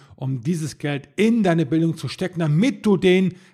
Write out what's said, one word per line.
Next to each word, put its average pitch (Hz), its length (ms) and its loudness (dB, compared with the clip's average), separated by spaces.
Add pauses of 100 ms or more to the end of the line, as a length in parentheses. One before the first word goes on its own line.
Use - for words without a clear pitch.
(160)
um 127 280 -6
dieses 156 360 -4
Geld 143 380 -6
in 226 260 2
deine 165 240 2
Bildung 160 300 0
zu - 100 -12
stecken, 180 320 -8
damit 170 480 0
du 202 100 4
den 185 380 2 (200)